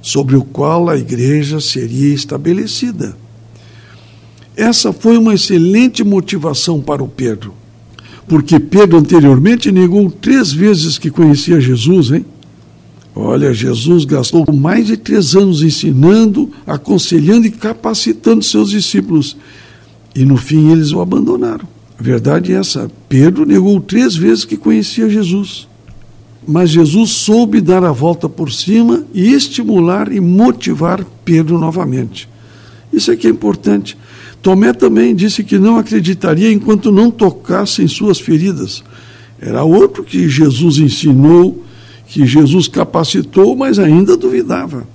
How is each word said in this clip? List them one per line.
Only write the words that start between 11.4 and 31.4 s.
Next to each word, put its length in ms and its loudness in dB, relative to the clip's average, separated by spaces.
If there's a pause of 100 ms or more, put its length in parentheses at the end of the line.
Jesus, 500 2
hein? 140 -2 (920)
Olha, 380 -2
Jesus 540 0
gastou 460 0
mais 340 0
de 100 -2
três 400 -2
anos 260 2
ensinando, 880 2 (160)
aconselhando 800 0
e 40 0
capacitando 920 -2
seus 280 -2
discípulos. 680 -2 (800)
E 80 0
no 140 4
fim 340 2
eles 200 0
o 80 -4
abandonaram. 680 -4 (300)
A 40 -14
verdade 520 -2
é 20 0
essa: 340 -6 (200)
Pedro 340 2
negou 360 2
três 360 -2
vezes 300 0
que 100 -6
conhecia 540 -2
Jesus. 580 -4 (800)
Mas 220 2
Jesus 400 2
soube 500 0
dar 240 2
a 80 0
volta 380 -4
por 200 -8
cima 640 0
e 220 2
estimular 760 -2
e 80 -4
motivar 880 0 (180)
Pedro 360 0